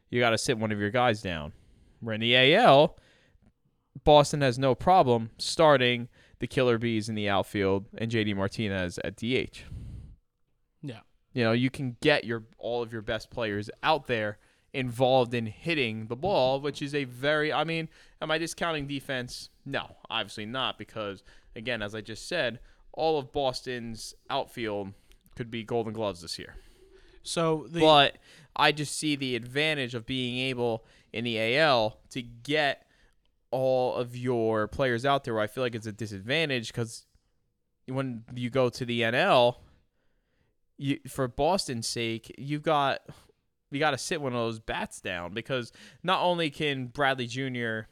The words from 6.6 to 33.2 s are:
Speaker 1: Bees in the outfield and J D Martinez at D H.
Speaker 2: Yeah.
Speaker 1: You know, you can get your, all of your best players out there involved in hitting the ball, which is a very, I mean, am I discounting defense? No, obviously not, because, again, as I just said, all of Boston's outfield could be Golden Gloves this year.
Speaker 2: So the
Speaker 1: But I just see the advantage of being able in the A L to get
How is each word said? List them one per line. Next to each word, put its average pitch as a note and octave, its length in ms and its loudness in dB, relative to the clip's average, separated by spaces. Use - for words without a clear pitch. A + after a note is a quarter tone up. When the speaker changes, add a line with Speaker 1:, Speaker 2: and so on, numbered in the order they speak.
Speaker 1:
Bees A2+ 320 0
in A2 40 -4
the G#2 140 -2
outfield G2 580 2
and A2+ 120 -4
J A2+ 140 2
D G#2 100 0
Martinez G2 680 -2
at F#2+ 120 -6
D A#2+ 200 -2
H. - 280 -4
Speaker 2:
Yeah. B2+ 180 -12
Speaker 1:
You A#2+ 120 0
know, A2+ 80 4
you B2 180 2
can B2+ 300 -6
get D3 240 4
your, A2+ 180 -6
all A#2+ 240 -4
of A2+ 100 -8
your A2+ 100 -8
best A2 280 -6
players G#2+ 400 -4
out D3 240 0
there G#2+ 300 -2
involved B2+ 640 2
in A#2 120 -2
hitting A2 640 -2
the A#2+ 80 -6
ball, C#3 440 2
which C#3+ 220 -6
is C#3 100 -8
a C#3+ 120 -2
very, D3 480 0
I C3+ 100 0
mean, E3 260 -4
am D#3 120 -4
I D#3+ 60 0
discounting D#3+ 500 -4
defense? C3 600 -8
No, C3+ 300 -8
obviously A2 380 -6
not, A#2+ 300 -4
because, G2+ 460 -10
again, A2+ 280 -6
as G#2 120 -8
I A2 60 -8
just G#2 260 -12
said, B2+ 320 -4
all D#3+ 260 0
of C3 120 -6
Boston's B2 840 -6
outfield G#2+ 640 -6
could A#2 160 -10
be A#2 100 -6
Golden A2+ 300 -4
Gloves G2+ 300 -6
this E2 140 -10
year. - 200 -16
Speaker 2:
So D#3+ 480 0
the E3+ 100 -4
Speaker 1:
But D3+ 360 8
I D3+ 160 6
just D3 260 -4
see D3+ 160 0
the C3+ 220 -2
advantage C3 580 -2
of A2+ 120 -8
being B2+ 300 -4
able A#2+ 360 -2
in A2+ 100 -6
the A#2 160 -2
A A2+ 200 2
L B2 420 2
to C3 120 -8
get C3 680 -2